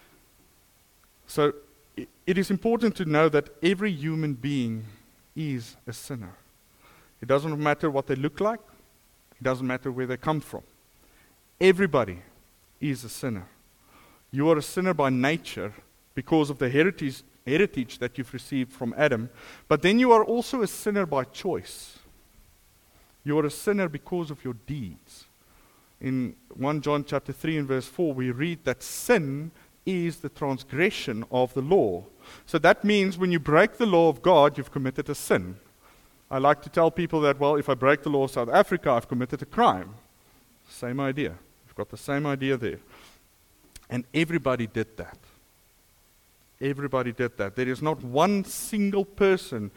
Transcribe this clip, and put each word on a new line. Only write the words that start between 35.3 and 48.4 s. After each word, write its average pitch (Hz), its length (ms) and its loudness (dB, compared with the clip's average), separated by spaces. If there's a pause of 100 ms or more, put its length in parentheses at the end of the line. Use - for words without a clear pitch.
I 135 100 -4
like 147 240 4
to 151 60 -16
tell 165 220 4
people 165 300 -2
that, 139 180 2
well, 143 160 2
if 147 140 0
I 139 40 0
break 135 300 2
the 156 60 -4
law 139 160 2
of 131 60 -6
South 120 180 -4
Africa, 170 420 4
I've 117 160 2
committed 127 340 -4
a - 40 -10
crime. 110 500 0 (720)
Same 123 300 -6
idea. 135 340 -2 (320)
You've - 100 -20
got 104 140 -8
the 110 80 -14
same 143 280 -4
idea 135 320 0
there. 107 220 -6 (1120)
And 123 140 -6 (100)
everybody 135 540 0
did 110 300 -6
that. - 200 -14 (1400)
Everybody 131 540 -2
did 120 240 -2
that. 98 180 -4
There 127 140 -2
is 123 120 -6
not 151 220 -2
one 175 400 2